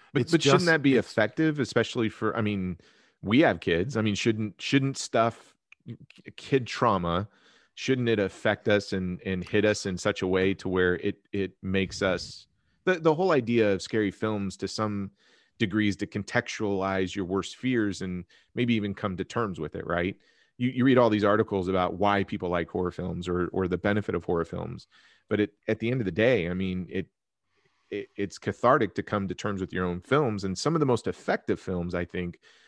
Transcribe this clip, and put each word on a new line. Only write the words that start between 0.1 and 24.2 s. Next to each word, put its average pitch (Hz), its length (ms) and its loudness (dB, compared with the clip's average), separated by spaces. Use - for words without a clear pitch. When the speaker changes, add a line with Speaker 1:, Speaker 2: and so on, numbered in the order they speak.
Speaker 1:
But, 143 80 2
Speaker 2:
It's 165 100 -4
Speaker 1:
but 165 120 4
shouldn't 139 160 6
Speaker 2:
just, 180 80 -2
Speaker 1:
that 160 160 4
be 139 120 6
Speaker 2:
it's 110 140 0
Speaker 1:
effective, 151 500 0
especially 117 500 0
for, - 280 -4
I 117 40 0
mean, 95 360 -2
we 110 160 2
have 113 220 4
kids. 95 360 0
I 107 60 0
mean, 107 100 0
shouldn't, 110 480 -2
shouldn't 135 380 0
stuff, - 560 -2
k-, 120 80 -12
kid 131 300 0
trauma, 95 600 0
shouldn't 127 360 0
it 110 100 2
affect 101 480 -2
us 104 260 2
and, 92 320 -4
and 92 180 -4
hit 104 220 2
us 107 220 2
in 92 100 -4
such - 240 -2
a 95 60 0
way 92 260 4
to 95 160 -8
where 90 280 4
it, 101 200 -4
it 95 220 -4
makes 95 400 -2
us, - 420 -2
the, 180 140 2
the 160 160 4
whole 185 160 2
idea 117 420 4
of 92 80 -2
scary 107 300 0
films 104 460 -4
to 98 100 -6
some 101 420 -4
degree 107 300 0
is 98 80 0
to 104 120 -6
contextualize 95 1080 -2
your 98 80 -4
worst 92 320 -4
fears 110 460 -2
and 90 240 -8
maybe 117 180 0
even 101 220 -2
come 95 200 -4
to 90 80 -4
terms 101 360 -4
with 76 160 -8
it, - 100 -8
right? 87 320 -2
You, 123 140 -2
you 123 120 0
read 127 140 6
all 117 140 6
these 104 120 2
articles 104 440 2
about 90 260 2
why 98 300 2
people 92 260 -6
like 87 180 -2
horror 90 220 -2
films 87 380 -8
or, 90 220 0
or 92 180 -2
the 87 100 -2
benefit 101 380 0
of 85 100 -6